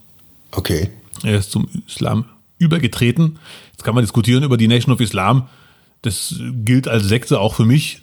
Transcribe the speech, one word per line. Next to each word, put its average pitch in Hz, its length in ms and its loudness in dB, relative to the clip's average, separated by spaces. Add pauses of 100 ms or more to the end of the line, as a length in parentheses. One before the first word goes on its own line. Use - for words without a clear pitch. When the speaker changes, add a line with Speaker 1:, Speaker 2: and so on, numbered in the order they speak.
(500)
Speaker 1:
Okay. - 400 -4 (320)
Speaker 2:
Er 104 160 0
ist - 140 -6
zum - 160 -2 (180)
Islam 117 380 -4 (340)
übergetreten. 156 800 0 (320)
Jetzt - 140 -18
kann 113 100 -2
man 123 80 4
diskutieren 120 400 2
über 127 140 0
die 110 120 4
Nation 120 240 2
of 117 80 0
Islam. 113 460 0 (560)
Das - 320 -6 (300)
gilt 127 240 2
als 113 160 0
Sekte 117 360 0
auch 107 140 0
für 113 100 2
mich, 147 380 2